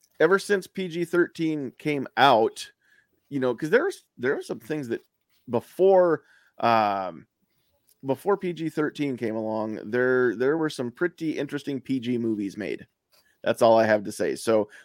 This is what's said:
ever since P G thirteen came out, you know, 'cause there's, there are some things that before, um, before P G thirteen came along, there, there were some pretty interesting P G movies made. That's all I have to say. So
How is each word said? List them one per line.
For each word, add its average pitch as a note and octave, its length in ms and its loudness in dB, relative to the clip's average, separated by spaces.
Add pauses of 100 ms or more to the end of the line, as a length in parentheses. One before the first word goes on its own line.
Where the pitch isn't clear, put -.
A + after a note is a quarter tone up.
(180)
ever F3 200 4
since G3 280 -2
P F#3+ 220 -8
G E3+ 160 -4
thirteen D#3+ 720 -2
came C#3+ 300 -4 (100)
out, A#2 540 4 (580)
you C#3+ 100 -6
know, B2+ 160 0
'cause D#3 140 -6
there's, D#4 360 0 (120)
there B2 180 -2
are F#4+ 80 -6
some - 180 -10
things D3 280 -8
that - 160 -6 (460)
before, F3 720 2 (360)
um, G2+ 680 0 (800)
before F3+ 320 -2
P F3 160 -6
G D#3 160 -8
thirteen C#3+ 480 -4
came A2 180 -4
along, A2 540 -6
there, B2+ 460 2
there C3+ 200 0
were D#3 140 -4
some A#2+ 200 -6
pretty E3+ 460 -6
interesting C#3+ 460 -6
P C3+ 180 -4
G B2 160 -4
movies G#2+ 400 -4
made. F2+ 300 -8 (580)
That's - 160 -2
all A2+ 180 8
I A2+ 60 4
have G#2+ 200 2
to G#2 80 -10
say. D2+ 240 -2
So A2 340 0 (140)